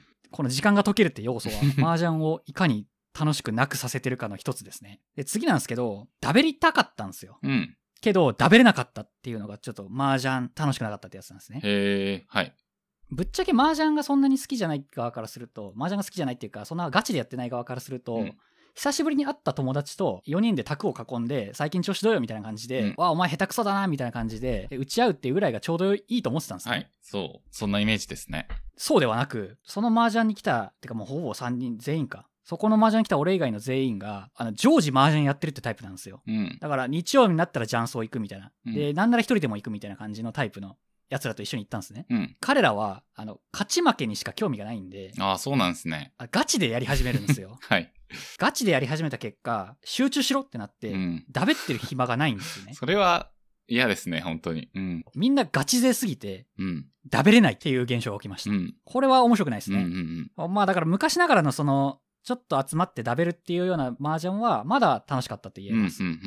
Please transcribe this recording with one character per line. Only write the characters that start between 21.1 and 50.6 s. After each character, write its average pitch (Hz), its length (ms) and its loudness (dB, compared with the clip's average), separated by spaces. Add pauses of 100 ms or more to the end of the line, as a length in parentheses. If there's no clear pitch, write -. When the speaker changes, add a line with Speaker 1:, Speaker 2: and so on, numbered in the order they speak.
Speaker 1:
ん 117 80 -2
で、 120 260 -4
「最 151 160 -4
近 180 120 -2
調 196 120 -2
子 - 120 -4
ど 220 60 4
う - 20 2
よ？」 175 100 2
み 113 60 -4
た 113 60 -6
い - 20 -8
な 104 60 -10
感 110 120 -8
じ 113 140 -12
で、 127 140 0
Speaker 2:
う - 20 0
ん。 101 120 -2
Speaker 1:
「わ 175 100 2
あ、 170 40 4
お 156 40 2
前 175 140 2
下 135 100 -4
手 190 80 2
く - 60 -10
そ 233 120 0
だ 202 80 0
な」 196 180 0
み 143 60 0
た 131 80 -2
い - 20 -4
な 113 60 -6
感 113 160 -4
じ 110 100 -8
で、 113 300 -2
で、 135 80 -8
打 135 80 -4
ち - 160 0
合 247 80 6
う - 20 2
っ - 20 -2
て 139 140 -6
い 127 40 0
う - 20 0
ぐ 190 80 2
ら 185 80 2
い - 20 0
が 107 80 -4
ち - 100 -6
ょ 165 60 0
う - 20 -4
ど 190 160 2
い 202 140 -2
い 233 140 0
と - 80 -2
思 139 100 0
っ - 20 -2
て - 60 -12
た 98 80 -10
ん 87 40 -14
で - 40 -14
す 113 60 -8
ね。 120 60 0
Speaker 2:
は 87 60 -2
い。 - 80 -16 (120)
そ 90 420 -6
う。 - 80 -20
そ - 160 -4
ん 101 40 0
な 104 100 2
イ 104 40 2
メ 110 100 4
ー - 20 -4
ジ - 100 -8
で - 80 -8
す - 160 -14
ね。 76 160 -6 (300)
Speaker 1:
そ - 200 0
う - 40 8
で 135 60 4
は 110 100 0
な 135 100 0
く、 104 380 -8
そ - 160 -6
の 233 80 2
麻 233 200 4
雀 220 160 2
に 214 100 0
来 - 60 -20
た、 117 380 -2
て - 80 -18
か 123 60 -10
も 110 100 -8
う - 40 -12
ほ 135 120 -4
ぼ 135 140 -4
三 123 260 -4
人 120 200 -4
全 143 200 -2
員 135 80 -2
か。 - 220 -16 (160)
そ 170 120 -8
こ 214 120 2
の 220 80 6
麻 220 100 6
雀 220 140 4
に 214 40 2
来 - 40 -18
た 170 80 2
俺 170 180 2
以 185 40 -2
外 139 120 0
の 107 80 -6
全 131 300 0
員 104 100 -4
が、 101 360 -10
あ 120 100 -6
の、 113 80 -6
常 285 260 6
時 156 120 2
麻 135 160 8
雀 151 180 4
や 139 80 4
っ 139 40 -2
て 156 100 -4
る 156 40 -6
っ - 20 -16
て 139 60 -12
タ 120 120 -4
イ 107 40 -6
プ - 80 -18
な 98 60 -14
ん 95 60 -14
で - 60 -16
す - 60 -16
よ。 98 180 -18
Speaker 2:
う 110 60 -6
ん。 107 300 -4
Speaker 1:
だ 156 80 -8
か 147 80 0
ら 127 100 -2
日 170 300 0
曜 262 80 10
日 190 60 4
に 165 40 4
な 160 80 4
っ - 80 -2
た - 80 -4
ら 117 60 0
雀 117 220 0
荘 117 160 -6
行 110 60 -6
く 120 120 -6
み 101 80 -6
た 98 80 -14
い - 20 -16
な。 - 140 -20 (120)
Speaker 2:
う 120 40 -8
ん。 113 40 -6
Speaker 1:
で、 147 200 0
な 180 120 2
ん 240 60 6
な 240 60 6
ら 233 40 4
一 220 40 0
人 226 160 2
で 143 80 0
も 104 80 -4
行 101 80 -10
く - 40 -8
み 104 120 -8
た 104 60 -12
い 101 40 -12
な 95 60 -14
感 107 160 -10
じ 110 100 -8
の 117 80 -6
タ 135 140 -2
イ 104 40 -6
プ 98 120 -12
の 98 160 -16 (320)
奴 131 180 -6
ら 110 80 -6
と 107 80 -10
一 101 60 -8
緒 139 80 -6
に 107 60 -6
行 - 20 -12
っ - 40 -20
た 120 80 -8
ん 98 40 -6
で - 60 -14
す - 60 -20
ね。 120 160 -14
Speaker 2:
う 120 60 0
ん。 101 240 -4
Speaker 1:
彼 269 220 2
ら 139 120 4
は、 104 300 -4 (120)
あ 107 100 -12
の、 107 160 -14 (100)
勝 - 180 -6
ち 349 120 0
負 320 160 4
け 131 100 -4
に 107 80 -4
し - 80 -8
か 104 80 -8
興 214 160 -4
味 131 100 -4
が 101 60 -10
な 104 80 -10
い 113 80 -8
ん 95 100 -14
で。 95 300 -14
Speaker 2:
あ 98 140 2
あ、 92 40 0
そ 135 160 -4
う 139 40 2
な 104 120 4
ん 87 40 -4
で - 40 -6
す - 120 -8
ね。 107 280 -8
Speaker 1:
あ、 127 140 -12
ガ 262 140 2
チ - 120 0
で 165 120 2
や 113 100 0
り 127 60 -2
始 139 180 0
め 123 80 0
る 123 80 0
ん 101 80 -4
で 147 60 4
す 113 80 0
よ。 101 220 -16
Speaker 2:
<laughs> - 40 -18
は 104 100 4
い。 - 160 -4 (440)
Speaker 1:
ガ 240 140 2
チ - 140 -4
で 185 80 4
や 135 60 4
り 131 80 0
始 156 160 -2
め 156 60 -2
た 127 80 -6
結 110 240 -10
果、 110 440 -4
集 269 240 0
中 294 120 -2
し 269 120 0
ろ 269 80 0
っ 269 80 -16
て - 80 -12
な 107 80 -6